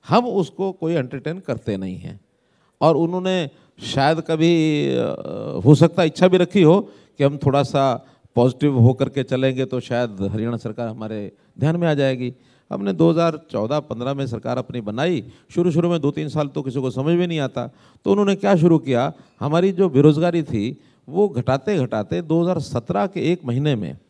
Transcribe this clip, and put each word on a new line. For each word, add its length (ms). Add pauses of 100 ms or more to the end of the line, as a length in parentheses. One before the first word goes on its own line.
हम 180
उसको 460
कोई 220
एंटरटेन 460
करते 380
नहीं 200
हैं। 220 (640)
और 160
उन्होंने 520 (340)
शायद 380
कभी, 680
अ, 280 (500)
हो 100
सकता 260
है 60
इच्छा 200
भी 100
रखी 240
हो 280 (280)
कि 60
हम 140
थोड़ा 260
सा 440 (280)
पॉजिटिव 440
होकर 300
के 140
चलेंगे, 420
तो 140
शायद 420
हरियाणा 360
सरकार 300
हमारे 440 (280)
ध्यान 160
में 120
आ 60
जाएगी। 400 (380)
हमने 220
दो 180
हज़ार 300 (100)
चौदह 280
पन्द्रह 340
में 140
सरकार 300
अपनी 240
बनाई, 420 (320)
शुरू 160
शुरू 180
में 120
दो 100
तीन 180
साल 180
तो 140
किसी 200
को 100
समझ 240
में 120
नहीं 120
आता, 280 (380)
तो 60
उन्होंने 240
क्या 200
शुरू 220
किया, 360 (260)
हमारी 320
जो 180
बेरोजगारी 540
थी, 380 (280)
वो 200
घटाते 480
घटाते 440
दो 220
हज़ार 160
सत्रह 480
के 240
एक 140
महीने 300
में 220 (120)